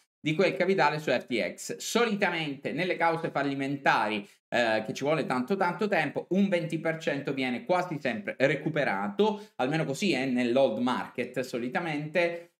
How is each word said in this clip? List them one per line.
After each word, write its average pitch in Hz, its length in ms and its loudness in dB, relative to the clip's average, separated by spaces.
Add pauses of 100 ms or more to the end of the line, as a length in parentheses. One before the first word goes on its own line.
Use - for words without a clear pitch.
(200)
di 156 140 0
quel 170 220 2
capitale 156 440 2
su 156 100 -2
F 120 160 0
T 101 280 -2
X. - 220 -10
Solitamente 170 960 0
nelle 170 240 -2
cause 165 340 2
fallimentari, 139 960 0 (220)
eh, 110 380 2
che - 80 -6
ci - 100 -6
vuole 143 220 2
tanto 127 280 0
tanto 180 320 0
tempo, 156 440 0
un 190 180 4
venti 165 300 0
per 160 180 -2
cento 139 380 -2
viene 127 320 -4
quasi 180 340 0
sempre 110 380 -4
recuperato, 151 1160 0
almeno 147 280 0
così 143 280 0
è 131 120 0
nell'old 123 540 2
market 120 640 -2
solitamente. 156 1200 -2